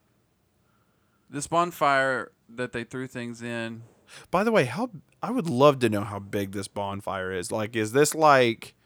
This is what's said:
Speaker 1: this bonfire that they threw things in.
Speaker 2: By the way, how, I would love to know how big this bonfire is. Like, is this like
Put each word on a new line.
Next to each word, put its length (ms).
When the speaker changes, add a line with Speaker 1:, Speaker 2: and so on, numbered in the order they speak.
Speaker 1:
this 160
bonfire 880
that 220
they 120
threw 240
things 360
in. 400
Speaker 2:
By 120
the 80
way, 140
how, 240
I 100
would 180
love 300
to 100
know 120
how 180
big 340
this 160
bonfire 600
is. 200
Like, 240
is 160
this 240
like 580